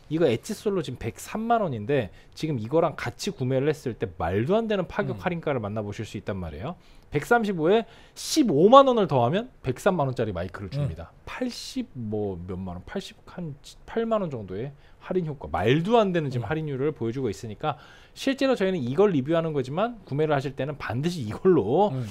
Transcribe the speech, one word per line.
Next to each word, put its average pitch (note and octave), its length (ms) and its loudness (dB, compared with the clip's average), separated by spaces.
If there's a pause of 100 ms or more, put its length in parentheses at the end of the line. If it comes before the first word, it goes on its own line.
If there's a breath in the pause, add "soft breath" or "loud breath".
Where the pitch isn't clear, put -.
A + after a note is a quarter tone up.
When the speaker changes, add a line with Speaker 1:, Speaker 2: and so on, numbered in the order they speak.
Speaker 1:
이거 D#3+ 180 2
엣지 A#2+ 280 0
솔로 G3 260 -2
지금 C3 180 -8
백삼만 A3+ 600 -2
원인데, B2+ 500 -2 (220 soft breath)
지금 D#3 260 -4
이거랑 B2+ 380 0
같이 - 340 -6
구매를 C3 380 0
했을 C#3+ 240 -4
때 - 240 -4
말도 G#2 400 0
안 A3+ 100 0
되는 G3 220 -2
파격 C3 280 -2
Speaker 2:
음. G2 40 -12
Speaker 1:
할인가를 D#3+ 400 -2
만나보실 G#2 460 -6
수 - 100 -12
있단 G2+ 220 -6
말이에요. F#2 380 -8 (340 soft breath)
백삼십오에 G3+ 760 2 (280 loud breath)
십오만 A#3 720 8
원을 A3+ 220 4
더하면 C#3+ 420 2 (120)
백삼만 D3+ 440 0
원짜리 B2 260 -2
마이크를 F#2 360 -8
Speaker 2:
음. - 20 -10
Speaker 1:
줍니다. E2+ 420 -6 (140)
팔십 - 680 -8
뭐 G#2 540 -4
몇만 F#2 300 -8
원, F2+ 100 -12
팔십 - 300 -10 (100)
한 D#3 300 -10 (280)
팔만 A3+ 380 -2
원 E3+ 80 -4
정도의 A2 420 -8 (280 soft breath)
할인 F3+ 260 -2
효과, C#3 220 -8
말도 C#3 500 2
안 G3+ 140 4
되는 D#3 180 0
지금 A#2+ 160 -4
Speaker 2:
음. - 40 -10
Speaker 1:
할인율을 D3+ 420 -2
보여주고 B2 360 -4
있으니까, A#2 480 -6 (380 loud breath)
실제로 C4+ 420 0
저희는 F#3+ 240 0
이걸 C#3+ 300 4
리뷰하는 D#3+ 420 2
거지만, E3 520 -2
구매를 D3+ 300 0
하실 C3+ 200 -2
때는 C#3 220 -4
반드시 D3 460 -4
이걸로 C#3 680 2
Speaker 2:
음. C3 200 -4